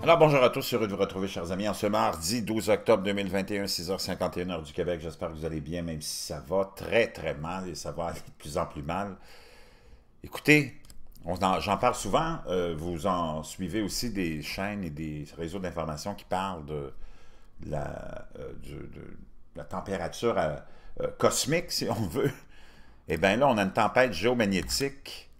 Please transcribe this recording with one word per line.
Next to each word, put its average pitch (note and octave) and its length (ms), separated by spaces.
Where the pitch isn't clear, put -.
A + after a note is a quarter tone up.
Alors, D#3+ 160
bonjour C#3+ 220
à B2 80
tous, - 240
heureux A2 140
de G2 60
vous F#2+ 80
retrouver, F#2+ 260
chers F2 240
amis, F#2+ 160
en G2 60
ce - 120
mardi G#2 560
douze G#2+ 280
octobre G#2 340
deux G2+ 100
mille G2 160
vingt F#2+ 220
et G2+ 80
un, G2+ 80
six F2 240
heures F#2+ 80
cinquante F2+ 380
et F2+ 60
une F2+ 80
heure D#2+ 120
du D2 100
Québec. E2+ 280
J'espère E2 280
que E2 40
vous D#2 120
allez D#2+ 160
bien, E2 200
même E2 200
si - 260
ça D2 200
va F#2+ 280
très, F#2+ 320
très D#2 260
mal, F2 340
et D#2+ 80
ça D2+ 160
va E2 140
aller E2+ 140
de - 180
plus D2+ 200
en E2 80
plus D2+ 180
mal. F#2 340
Écoutez, C#3+ 580
on F2+ 180
en, F#2+ 160
j'en G2+ 180
parle B2 180
souvent, D3+ 520
euh, F2 300
vous E2+ 280
en E2 380
suivez F#2 380
aussi A2 280
des E2+ 320
chaînes G2 440
et D#2+ 40
des D2+ 360
réseaux E2 220
d'information D#2+ 560
qui - 80
parlent F#2 420
de C#2+ 280
la, D2 640
euh, C2+ 140
du, C#2+ 120
de C#2+ 420
la D2 80
température, F#2+ 720
euh, D#2 180
euh, - 60
cosmique, D3 540
si - 180
on G#2+ 180
veut. C#3 240
Eh D#2+ 80
bien F#2+ 180
là, C3+ 120
on A#2+ 100
a G2+ 60
une F#2+ 100
tempête A#2 400
géomagnétique A2+ 1160